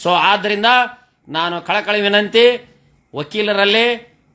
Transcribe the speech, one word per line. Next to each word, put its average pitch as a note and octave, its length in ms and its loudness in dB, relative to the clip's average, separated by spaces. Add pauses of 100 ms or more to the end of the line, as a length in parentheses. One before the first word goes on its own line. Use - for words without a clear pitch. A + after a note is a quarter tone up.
So E3+ 60 -2
ಆದ್ರಿಂದ G3+ 560 0 (640)
ನಾನು E3+ 320 -4
ಕಳಕಳಿ G#3 400 -2
ವಿನಂತಿ G#3 680 2 (460)
ವಕೀಲರಲ್ಲಿ G#3 1040 -2 (180)